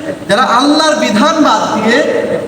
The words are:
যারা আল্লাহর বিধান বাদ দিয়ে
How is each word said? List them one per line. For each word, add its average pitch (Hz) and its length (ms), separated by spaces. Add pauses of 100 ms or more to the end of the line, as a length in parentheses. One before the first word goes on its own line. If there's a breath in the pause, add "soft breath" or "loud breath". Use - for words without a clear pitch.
(300)
যারা 208 120
আল্লাহর 302 540
বিধান 302 480
বাদ 220 300
দিয়ে 220 500 (240)